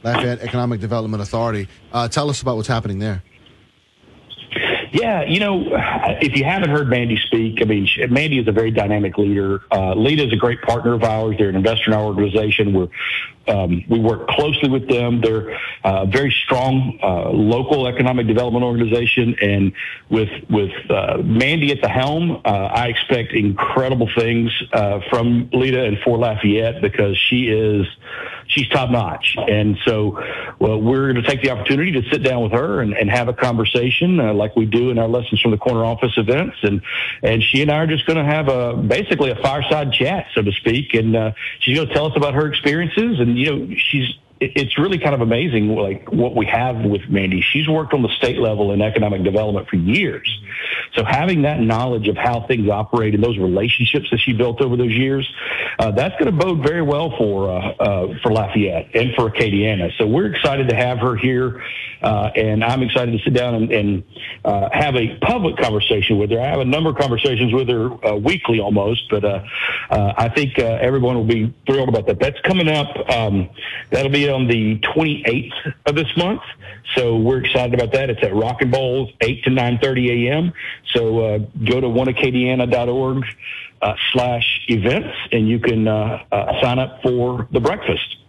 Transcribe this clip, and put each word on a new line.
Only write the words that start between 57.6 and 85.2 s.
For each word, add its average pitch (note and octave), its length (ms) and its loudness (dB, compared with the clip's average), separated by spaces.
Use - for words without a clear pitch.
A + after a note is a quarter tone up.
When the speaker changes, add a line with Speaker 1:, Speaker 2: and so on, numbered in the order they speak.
Speaker 2:
uh, G2 500 0
for A#2+ 80 2
Lafayette G2 640 0
and A#2+ 220 2
for A2+ 140 2
Acadiana. G2+ 680 0
So A2 80 2
we're D3+ 200 2
excited C#3 420 0
to A#2 80 2
have B2 220 0
her B2 180 0
here. B2 440 0
Uh, G#2+ 320 0
and A2 260 2
I'm B2+ 200 0
excited A#2+ 340 0
to G#2 80 -4
sit C#3+ 80 2
down B2 220 2
and, A2+ 180 0
and, G2+ 320 0
uh, G2 280 0
have C#3 220 0
a A#2 280 -2
public G#3 340 0
conversation G#2+ 600 2
with G#2 140 0
her. A2+ 60 0
I C3 100 0
have D3+ 120 0
a B2+ 40 0
number D#3+ 140 0
of C3 60 -4
conversations B2+ 580 0
with C3 160 2
her, A2+ 140 0
uh, G#2 100 2
weekly A2+ 440 0
almost, G#2 480 0
but, G#2 160 0
uh, G2 160 0
uh, G2+ 280 0
I A#2 120 0
think, C3+ 300 -2
uh, A2+ 240 0
everyone B2+ 340 2
will A2+ 80 0
be A2+ 280 0
thrilled C3+ 220 2
about A2 200 0
that. F#2 120 0
That's C#3 200 0
coming F#3 280 2
up. D3 220 0
Um, G#2 400 0
that'll C3+ 240 0
be C#3+ 160 2
on C3 180 0
the A2 300 2
twenty-eighth D3 600 -2
of D3 80 0
this D3 240 -2
month. F3+ 240 -2
So A#2 220 2
we're B2+ 260 2
excited B2 300 0
about A#2+ 200 0
that. C3 180 0
It's A2+ 120 -2
at G2 120 0
Rock A#2 260 0
and B2+ 100 2
Bowls, C3 400 0
eight A#2+ 220 -2
to C3 60 2
nine A#2+ 280 2
thirty B2 500 2
A - 60 0
M. E3+ 180 0
So, A2+ 320 2
uh, G#2+ 140 0
go B2 160 2
to B2+ 80 0
one B2+ 200 2
acadiana B2+ 600 0
dot A#2+ 200 2
org, C3 340 -2
uh, G#2 140 0
slash B2 340 0
events, A#2 480 0